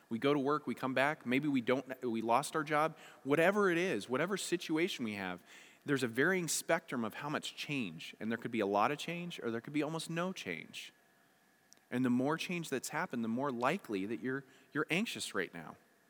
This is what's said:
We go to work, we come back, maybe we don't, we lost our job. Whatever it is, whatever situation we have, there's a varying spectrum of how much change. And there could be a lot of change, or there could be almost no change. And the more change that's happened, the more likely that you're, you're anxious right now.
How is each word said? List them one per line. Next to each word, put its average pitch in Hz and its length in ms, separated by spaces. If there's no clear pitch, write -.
We 113 100
go 139 140
to 147 60
work, 143 280
we 120 80
come 131 180
back, 139 320
maybe 131 220
we 135 140
don't, 127 240
we 113 180
lost 117 340
our 156 80
job. 156 320
Whatever 180 480
it 165 60
is, 170 300
whatever 160 300
situation 165 640
we 107 120
have, 92 240
there's 131 180
a 127 40
varying 156 400
spectrum 147 560
of 104 120
how 143 140
much - 260
change. 101 640
And 110 100
there 113 80
could 117 140
be 117 80
a 101 60
lot 101 260
of 147 60
change, 175 440
or 117 100
there 117 100
could 147 120
be 147 100
almost 160 260
no 170 240
change. - 600
And 127 160
the 123 40
more 127 280
change 170 320
that's 127 200
happened, 151 340
the 110 60
more 131 220
likely 120 540
that 110 160
you're, 131 220
you're 143 180
anxious - 420
right 95 200
now. 80 220